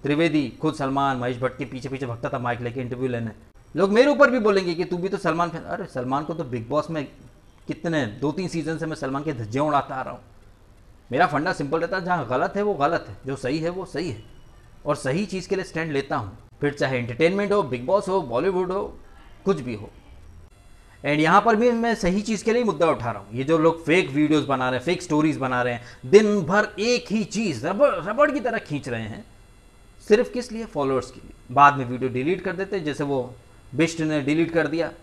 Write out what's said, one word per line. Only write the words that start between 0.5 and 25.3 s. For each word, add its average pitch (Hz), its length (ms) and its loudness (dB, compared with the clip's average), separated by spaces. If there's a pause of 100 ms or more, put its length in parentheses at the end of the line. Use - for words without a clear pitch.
खुद 156 140 0
सलमान, 135 420 0
महेश 123 200 -4
भट्ट 127 200 -4
के 143 80 -6
पीछे 127 240 -10
पीछे 131 160 -6
भगता 117 240 -6
था 135 100 -4
माइक 120 220 -2
लेके 120 200 -6
इंटरव्यू 123 260 -4
लेने। 117 240 -4 (440)
लोग 190 140 4
मेरे 254 220 6
ऊपर 277 200 8
भी 254 80 2
बोलेंगे 190 360 2
कि 170 100 -2
"तू 180 120 -4
भी 185 120 -4
तो 196 80 -4
सलमान 170 320 0
फैन।" 160 120 -8
अरे, 180 240 -8
सलमान 131 380 -4
को 165 100 -8
तो 139 100 -6
बिग 117 260 -8
बॉस 143 200 -2
में 151 180 -4 (600)
कितने, 151 380 -2
दो 131 260 -4
तीन 185 160 -6
सीजन 160 300 -4
से 165 80 -6
मैं 156 100 -6
सलमान 139 280 -6
के 151 100 -4
धज्जियाँ 117 320 -2
उड़ाता 143 300 0
आ 131 60 -6
रहा - 120 -8
हूँ। - 80 -14 (920)
मेरा 160 160 4
फंडा 156 260 0
सिंपल 156 260 -2
रहता 170 180 -2
है, 175 80 -4
जहाँ 170 240 0
गलत 156 260 0
है 202 60 0
वो 208 120 0
गलत 147 360 0
है, 98 160 -14
जो 135 100 -4
सही 135 240 -2
है 165 100 -2
वो 180 160 -8
सही 170 240 -6
है, 110 140 -10 (640)
और 147 100 2
सही 160 300 -2
चीज़ 185 240 -8
के 196 60 0
लिए 190 100 -4
स्टैंड 160 260 -4
लेता 139 240 -2
हूँ। 107 220 -6 (240)
फिर 143 120 0
चाहे 135 240 0
एंटरटेनमेंट 165 540 2
हो, 202 120 4
बिग 127 220 -4
बॉस 190 240 2
हो, 190 120 2
बॉलीवुड 180 500 0
हो, 202 280 -6 (460)
कुछ 175 160 2
भी 120 140 -6
हो। 104 140 -14 (1160)
And 147 140 2
यहाँ 170 220 6
पर 220 140 4
भी 240 160 4
मैं 226 240 0
सही 190 260 0
चीज़ 214 220 -4
के 220 80 2
लिए 240 100 2
ही 233 40 0
मुद्दा 165 220 2
उठा 117 240 0
रहा 104 100 -8
हूँ। 101 120 -16
ये 127 100 -4
जो 160 140 4
लोग 165 280 4
फेक 156 240 4
वीडियोज़ 147 360 2
बना 127 240 0
रहे 127 100 0
हैं, 123 60 -8
फेक 175 160 -2
स्टोरीज 151 360 2